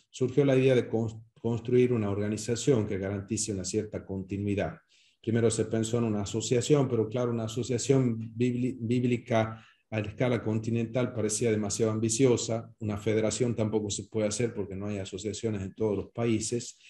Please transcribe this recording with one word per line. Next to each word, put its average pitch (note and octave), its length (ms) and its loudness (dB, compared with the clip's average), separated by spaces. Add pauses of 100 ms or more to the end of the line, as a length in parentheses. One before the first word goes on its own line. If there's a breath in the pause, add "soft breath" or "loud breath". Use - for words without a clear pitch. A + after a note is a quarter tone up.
surgió C#3 360 2
la C3+ 100 6
idea C3 200 6
de A#2 140 2
cons-, A2 320 -2 (180)
construir B2 540 2
una G#2 160 0
organización G#2+ 800 0
que G#2 100 -2
garantice G2+ 540 -4
una F#2 120 -4
cierta F#2+ 420 -4
continuidad. G2 720 -4 (440 soft breath)
Primero A2+ 300 2
se A2 140 0
pensó A2+ 340 0
en A#2 60 2
una G#2 160 0
asociación, B2 640 2
pero A2 200 0
claro, A#2+ 240 -2
una A#2 120 -2
asociación A#2+ 760 0 (180)
bibli-, B2 440 0
bíblica A2+ 840 0 (280 loud breath)
a A2 80 -2
escala A2 420 0
continental A2+ 720 -2
parecía G#2+ 380 0
demasiado G#2+ 400 0
ambiciosa, A2+ 880 2
una G#2+ 180 -2
federación G#2+ 580 0
tampoco G#2+ 340 0
se G2 160 -6
puede G#2+ 220 -2
hacer A2+ 260 -2
porque F#2+ 220 -6
no G2+ 120 -6
hay G#2 120 -4
asociaciones G2+ 640 -4
en F#2+ 120 -6
todos G#2+ 240 0
los - 140 -6
países, A#2 680 -2 (100)